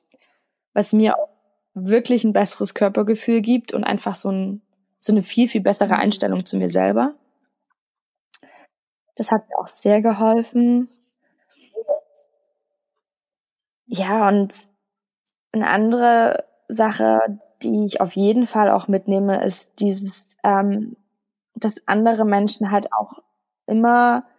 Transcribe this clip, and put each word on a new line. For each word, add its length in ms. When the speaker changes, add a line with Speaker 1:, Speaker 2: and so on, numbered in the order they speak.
Speaker 1:
was 200
mir 260
auch 80
wirklich 480
ein 100
besseres 400
Körpergefühl 680
gibt 320
und 100
einfach 320
so 160
ein, 300
so 120
eine 100
viel, 280
viel 120
bessere 340
Speaker 2:
Mhm. 40
Speaker 1:
Einstellung 460
zu 100
mir 140
selber. 460
Das 140
hat 180
mir 100
auch 80
sehr 340
geholfen. 840
Ja, 400
und 260
eine 160
andere 760
Sache, 520
die 220
ich 160
auf 140
jeden 300
Fall 240
auch 180
mitnehme, 560
ist 360
dieses, 640
ähm, 520
dass 320
andere 380
Menschen 460
halt 220
auch 260
immer 580